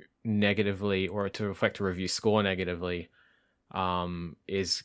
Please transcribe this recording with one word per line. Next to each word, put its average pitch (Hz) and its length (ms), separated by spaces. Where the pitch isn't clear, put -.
negatively 101 840
or 98 220
to 107 180
affect 101 320
a 101 40
review 92 240
score 107 340
negatively, 90 640
um, 87 640
is 95 360